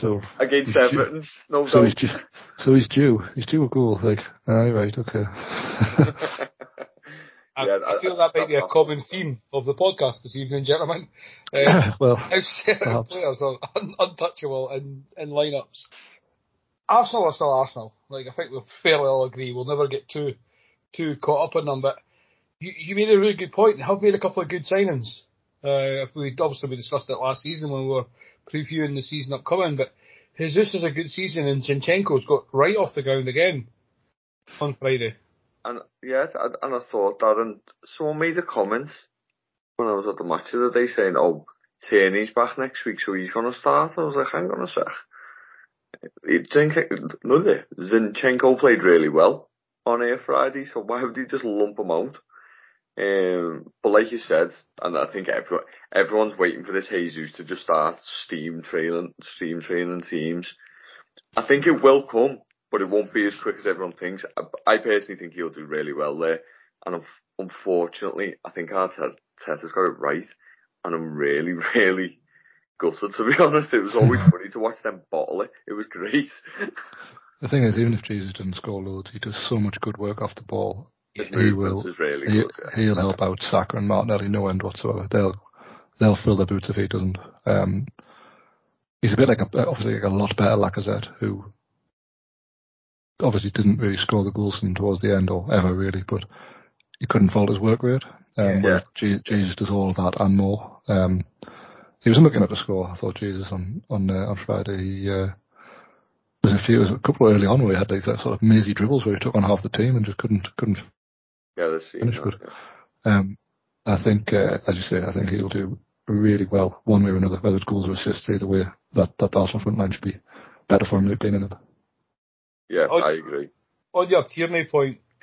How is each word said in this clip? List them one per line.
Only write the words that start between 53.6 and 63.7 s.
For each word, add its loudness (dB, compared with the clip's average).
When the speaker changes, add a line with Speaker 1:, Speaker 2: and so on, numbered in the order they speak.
Speaker 2:
but 2
like 4
you -8
said, 0
and -4
I -2
think -8
everyone, -4
everyone's 2
waiting 0
for -10
this -4
Jesus -6
to -16
just -10
start 0
steam -10
trailing, -4
steam -8
trailing -6
teams. -6
I -2
think 2
it 4
will 6
come, 0
but -2
it -2
won't -2
be 0
as -4
quick -6
as -10
everyone -4